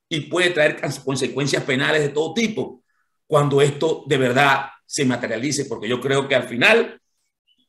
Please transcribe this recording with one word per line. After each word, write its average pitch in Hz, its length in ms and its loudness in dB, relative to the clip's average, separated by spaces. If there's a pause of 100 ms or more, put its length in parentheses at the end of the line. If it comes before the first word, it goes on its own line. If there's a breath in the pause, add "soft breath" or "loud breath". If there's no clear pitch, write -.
y 156 120 -4
puede 180 280 0
traer 156 320 2
cons-, 151 220 -6
consecuencias 135 600 -2
penales 147 380 0
de 143 80 0
todo 151 240 -4
tipo 214 500 -4 (420)
cuando 143 360 4
esto 160 440 0
de 139 120 0
verdad 131 480 4 (200)
se - 200 -2
materialice, 123 600 -2
porque 107 220 -8
yo 120 140 -2
creo 139 260 0
que 135 80 0
al 120 120 0
final 208 520 2 (680)